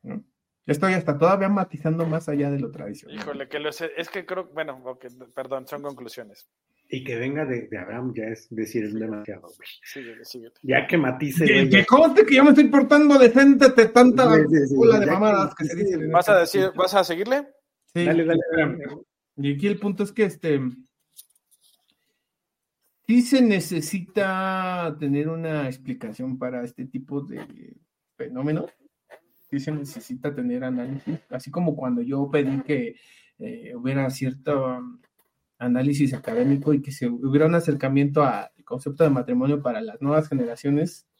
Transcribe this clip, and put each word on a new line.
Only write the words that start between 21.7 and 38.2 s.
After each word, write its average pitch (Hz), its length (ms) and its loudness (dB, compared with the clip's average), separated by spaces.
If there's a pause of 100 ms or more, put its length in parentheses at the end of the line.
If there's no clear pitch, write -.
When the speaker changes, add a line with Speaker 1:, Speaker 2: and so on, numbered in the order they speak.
Speaker 1:
sí 240 140 4
se 254 200 2
necesita 185 1600 -2
tener 143 300 -2
una 160 380 -6
explicación 127 680 -10
para 127 260 -8
este 127 220 -14
tipo 135 360 -12
de - 540 -18 (400)
fenómeno. 147 520 -8 (840)
Sí 139 100 -6
se 151 120 -8
necesita 139 640 -10
tener 123 300 -6
análisis, 131 560 -8 (100)
así 131 220 -14
como 165 240 -2
cuando 123 260 -4
yo 139 300 -4
pedí 139 320 -2
que, 123 320 -6 (440)
eh, 120 360 -16
hubiera 131 340 -4
cierto, 135 560 -6 (120)
um, 123 220 -16 (600)
análisis 131 540 0
académico 151 600 -2
y 135 80 0
que 135 100 -12
se - 160 -8
hubiera 135 380 0
un 170 100 2
acercamiento 143 680 0